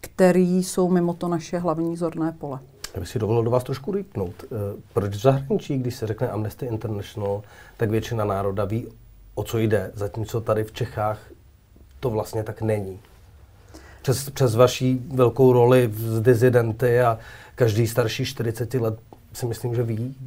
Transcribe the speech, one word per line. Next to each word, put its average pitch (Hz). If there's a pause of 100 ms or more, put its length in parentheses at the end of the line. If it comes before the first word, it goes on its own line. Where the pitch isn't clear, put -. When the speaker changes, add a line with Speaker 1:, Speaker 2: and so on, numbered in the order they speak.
Speaker 1:
které 185
jsou 180
mimo 175
to 175
naše 175
hlavní 165
zorné 160
pole. 139 (360)
Speaker 2:
Já 95
bych 90
si -
dovolil 110
do 113
vás 123
trošku 143
rýpnout. 101
Eh, - (480)
proč 101
v 101
zahraničí, 135
když 123
se 110
řekne 110
Amnesty 107
International, 107 (340)
tak 110
většina 110
národa 98
ví, 113 (480)
o -
co -
jde, 104
zatímco 107
tady 107
v 107
Čechách 107 (840)
to 127
vlastně 107
tak 107
není? 101 (1040)
Přes, -
přes 123
vaší 127
velkou 127
roli 123
v, 107
s 113
dizidenty 120
a 117 (360)
každý 113
starší 113
čtyřiceti 120
let 113 (340)
si -
myslím, 117
že 123
ví, 117 (100)